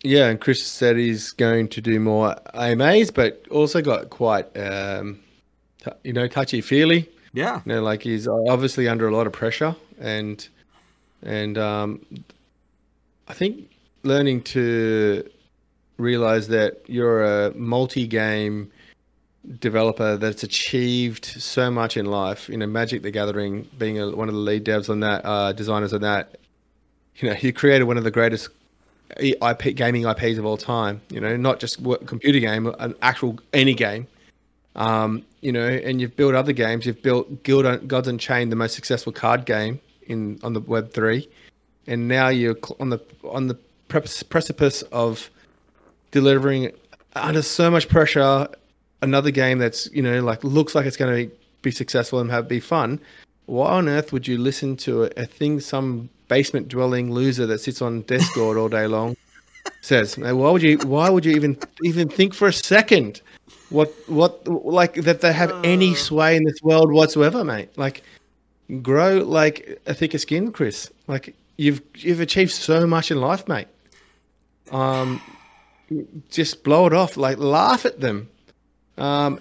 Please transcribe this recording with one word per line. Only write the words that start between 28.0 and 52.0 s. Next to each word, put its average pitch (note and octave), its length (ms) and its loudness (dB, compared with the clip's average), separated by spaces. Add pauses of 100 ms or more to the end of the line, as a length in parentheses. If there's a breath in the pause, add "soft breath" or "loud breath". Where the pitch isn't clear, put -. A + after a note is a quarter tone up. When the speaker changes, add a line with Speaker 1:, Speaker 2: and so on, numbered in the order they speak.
Speaker 1:
the A2+ 80 -2
greatest A2+ 380 0 (720)
E-, C#3 200 2
I A#2 120 2
P, C3 200 -4
gaming A#2+ 320 -2
I A2 80 0
Ps A2+ 240 -2
of G#2+ 80 -6
all G#2+ 120 -4
time, G#2+ 520 -4
you A#2 120 -10
know, A2 160 -4
not B2+ 220 0
just - 220 -8
w-, B2 240 -2
computer C#3 340 2
game, A2 280 -2 (120)
an A#2+ 220 -8
actual, B2 380 0 (140)
any C3+ 200 6
game. A2+ 340 -2 (680 soft breath)
Um, A2 480 0 (180)
you C3+ 100 -4
know, A#2+ 140 -2
and B2+ 340 -4
you've B2 160 -6
built C#3 200 4
other C3+ 180 0
games. A2+ 320 -2
You've A#2 160 -6
built B2+ 420 -2
Guild C3+ 220 4
Un-, B2 220 -2
Gods B2+ 200 -2
Unchained, A#2+ 440 -2
the A2+ 40 -2
most A2+ 200 -2
successful - 380 -4
card A#2+ 320 0
game A2+ 340 -2 (280)
in, G#2+ 360 -8
on A#2 100 -6
the A2 60 -4
Web A2+ 320 -4
three, A2 360 0 (600 soft breath)
and A#2+ 200 -4
now C3 200 4
you're A#2+ 280 2
cl-, - 240 -14
on C3 100 -4
the, A#2 100 -4 (240)
on C3 240 -6
the B2 80 -4 (320)
pre-, D3+ 140 0 (280)
precipice D#3 520 0 (100)
of A#2 380 -2 (840 soft breath)
delivering C3+ 600 2 (440)
under D3+ 260 -2
so E3+ 300 2
much E3 160 2
pressure C#3 600 2 (540)
another C#3 300 2
game C3 280 2
that's, A#2 320 -2
you C#3+ 100 -2
know, B2 220 0
like, A2+ 200 -2
looks D3 320 2
like C#3+ 100 2
it's C3 120 -6
gonna A#2+ 300 0 (340)
be B2+ 100 -2
successful B2 480 -2